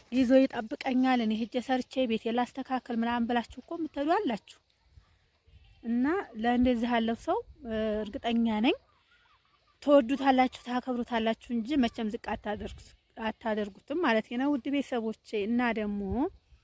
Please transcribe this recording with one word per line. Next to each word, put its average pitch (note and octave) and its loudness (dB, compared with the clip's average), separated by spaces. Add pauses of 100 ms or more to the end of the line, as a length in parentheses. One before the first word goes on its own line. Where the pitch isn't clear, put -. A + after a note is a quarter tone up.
(120)
ይዞ B3 4
ይጠብቀኛል፣ B3+ 2
እኔ A3 0
ሄጄ A3 -4
ሰርቼ B3+ -2 (100)
ቤቴን A3+ -2
ላስተካክል» B3 -4
ምናምን A#3 0
ብላችሁ A#3+ -4
እኮ - -16
የምትሄዱ D#4 -4
አላችሁ። F4 -2 (1300)
እና A#3+ 0 (300)
ለእንደዚህ A#3+ 2
ያለው A3+ 0
ሰው፣ F4+ -2 (240)
እ፣ A3+ -8 (240)
እርግጠኛ A#3 -2 (140)
ነኝ D4 2 (1080)
ትወዱታላችሁ፣ C4+ 4
ታከብሩታላችሁ A#3+ -4
እንጂ A3+ -4
መቼም A#3 0
ዝቅ A3+ -8
አታደርጉት፣ G#3 -8 (300)
አታደርጉትም A3 -4
ማለት A3+ 2
ነው C4 0
ውድ C#4+ -2
ቤተሰቦቼ። A#3+ -4 (140)
እና A#3 0 (140)
ደግሞ G#3 -4 (600)